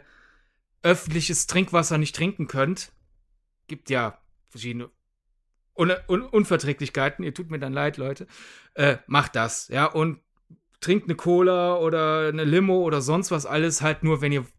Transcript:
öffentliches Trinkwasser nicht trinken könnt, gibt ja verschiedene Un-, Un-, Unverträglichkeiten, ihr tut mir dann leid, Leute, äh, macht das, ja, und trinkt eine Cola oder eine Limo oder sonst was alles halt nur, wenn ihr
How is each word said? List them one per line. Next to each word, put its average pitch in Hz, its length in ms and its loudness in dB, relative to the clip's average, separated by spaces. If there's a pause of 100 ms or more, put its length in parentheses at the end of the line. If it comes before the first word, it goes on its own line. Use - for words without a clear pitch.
(800)
öffentliches 170 680 0
Trinkwasser 175 500 2
nicht 151 180 0
trinken 165 320 -4
könnt, 139 440 -2 (760)
gibt - 220 -12
ja 120 280 -2 (320)
verschiedene 120 400 -10 (840)
Un-, 175 160 2 (160)
Un-, 190 160 0
Unverträglichkeiten, 147 1000 0
ihr 156 100 -6
tut 170 180 -12
mir 156 80 -6
dann 131 140 -8
leid, 147 240 -2
Leute, 139 280 -8 (480)
äh, 143 320 2
macht - 300 0
das, 113 320 -2
ja, 135 180 0
und 160 340 -2 (600)
trinkt 196 260 0
eine 170 100 -2
Cola 180 640 2
oder 156 520 0
eine 156 160 -2
Limo 185 360 4
oder 156 200 0
sonst 156 280 0
was 151 160 -2
alles 156 360 0
halt 156 220 -2
nur, 156 180 2
wenn 147 100 0
ihr 139 140 -2 (140)